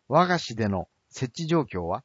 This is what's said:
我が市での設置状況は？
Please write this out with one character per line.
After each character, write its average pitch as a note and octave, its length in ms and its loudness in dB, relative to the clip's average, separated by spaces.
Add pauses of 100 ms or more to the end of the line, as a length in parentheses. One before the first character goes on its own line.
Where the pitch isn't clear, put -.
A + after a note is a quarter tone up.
我 E3 200 4
が F3+ 100 2
市 B2 180 -6
で A2 120 0
の F#2+ 200 -2 (220)
設 C3 340 -6
置 D#3+ 40 -4
状 E3 140 2
況 G2 220 -6
は？ F#2 220 -4